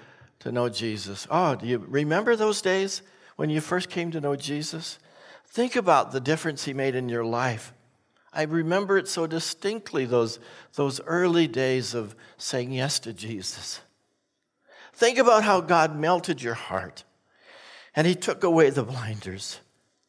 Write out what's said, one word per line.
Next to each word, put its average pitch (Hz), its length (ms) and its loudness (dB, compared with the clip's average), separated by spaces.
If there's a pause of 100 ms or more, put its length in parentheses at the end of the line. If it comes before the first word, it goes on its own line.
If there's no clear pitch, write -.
(380)
to 120 140 -8
know 120 160 0
Jesus. 104 640 -6
Oh, 160 260 2
do 104 100 -10
you 120 120 0
remember 156 580 0
those 214 260 0
days 190 400 0 (340)
when 151 140 -2
you 151 100 0
first 180 300 -4
came 170 220 -4
to 160 80 -6
know 143 140 -2
Jesus? 147 640 -8 (520)
Think 240 240 -2
about 165 380 4
the 131 80 -2
difference 151 440 -2
he 143 80 -6
made 135 220 -2
in 127 140 -4
your 117 160 -2
life. 117 500 -2 (580)
I 156 100 -2
remember 170 540 0
it 185 120 0
so 165 180 -2
distinctly, 165 800 -4
those, 117 340 0 (360)
those 139 260 -2
early 170 480 2
days 131 440 0
of 110 220 -6 (220)
saying 127 360 -4
yes 135 280 -2
to 117 120 -12
Jesus. - 680 -10 (1120)
Think 233 260 4
about 233 240 8
how 202 180 4
God 160 380 4
melted 165 420 0
your 117 140 -4
heart 92 480 -8 (920)
and 156 100 4
he 180 80 4
took 180 300 -2
away 160 260 8
the 131 140 -2
blinders 107 760 -8 (500)